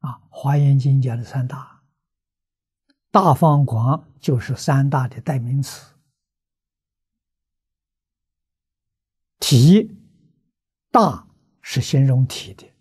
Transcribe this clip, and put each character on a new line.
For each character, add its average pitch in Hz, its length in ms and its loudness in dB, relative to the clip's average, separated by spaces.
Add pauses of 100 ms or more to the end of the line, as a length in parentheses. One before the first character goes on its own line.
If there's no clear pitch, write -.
啊， 127 200 -12 (100)
华 143 260 -2
严 139 220 2
经 135 220 2
讲 123 160 -2
的 120 60 -8
三 127 240 -8
大， - 380 -16 (1300)
大 190 220 2
放 147 320 2
广 127 560 -4
就 127 200 -2
是 123 160 -8
三 139 340 0
大 135 160 -2
的 113 140 -12
代 139 180 -6
名 123 240 -4
词。 - 320 -14 (3500)
体， 151 580 4 (920)
大 190 380 0 (320)
是 - 200 -6
形 135 260 0
容 131 200 2
体 - 280 -14
的 - 260 -20